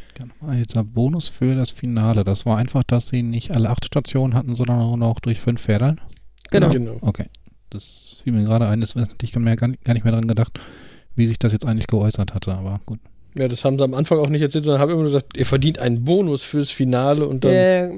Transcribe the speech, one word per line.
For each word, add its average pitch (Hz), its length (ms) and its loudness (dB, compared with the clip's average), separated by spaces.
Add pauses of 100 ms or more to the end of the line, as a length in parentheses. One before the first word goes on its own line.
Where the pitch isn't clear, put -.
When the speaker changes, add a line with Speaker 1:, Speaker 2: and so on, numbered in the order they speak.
(180)
Speaker 1:
Ja, 127 80 -12
nochmal 127 360 -4
dieser 113 200 -2
Bonus 123 460 -2
für 131 260 0
das 131 160 0
Finale, 110 540 0
das 98 200 -2
war 110 120 2
einfach, 127 260 0
dass 120 260 0
sie 123 140 0
nicht 117 320 -4
alle 113 160 2
acht - 140 0
Stationen 131 500 0
hatten, 123 200 0
sondern 120 260 0
auch 117 160 0
noch 117 240 0
durch 113 180 -2
fünf 117 220 -2
Fädeln? 123 400 2 (500)
Speaker 2:
Genau. 196 200 6
Speaker 3:
Genau. 117 320 -2
Speaker 1:
Okay. 110 240 -2 (440)
Das - 540 -18
fiel 123 80 -2
mir 107 120 2
gerade 113 220 2
ein, 107 140 0
das, 113 140 -4 (280)
ich 120 120 -6
hab 117 80 0
mir 113 140 2
gar 120 120 0
nicht, 127 160 -6
gar 123 100 2
nicht 113 100 -2
mehr 117 80 2
dran 113 140 0
gedacht, 113 320 0 (560)
wie 117 120 2
sich 113 120 0
das 113 140 2
jetzt 107 140 -2
eigentlich 110 200 0
geäußert 104 480 0
hatte, 95 200 -4
aber 95 300 -6
gut. 107 140 -10 (380)
Speaker 3:
Ja, 131 100 0
das 120 180 -4
haben 139 140 0
sie 151 60 2
am 131 100 -2
Anfang 156 240 2
auch 147 100 2
nicht 151 140 2
erzählt, 147 220 0
sondern 143 160 2
haben 147 100 2
immer 165 100 2
nur 151 80 2
gesagt, - 280 0
"Ihr 131 100 2
verdient 139 320 2
einen 120 260 0
Bonus 165 380 2
fürs 143 280 -2
Finale", 135 580 2
und - 160 -2
dann - 80 6
Speaker 2:
Ja, 185 460 4